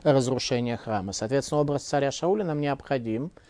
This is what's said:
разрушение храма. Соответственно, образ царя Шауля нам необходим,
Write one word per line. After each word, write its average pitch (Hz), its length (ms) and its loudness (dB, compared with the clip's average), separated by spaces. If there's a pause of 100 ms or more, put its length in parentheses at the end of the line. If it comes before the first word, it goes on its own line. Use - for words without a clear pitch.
разрушение 123 720 2
храма. 98 380 -2
Соответственно, 135 480 0
образ 143 220 0
царя 139 280 0
Шауля 196 320 0
нам 156 160 -2
необходим, 139 720 -2 (180)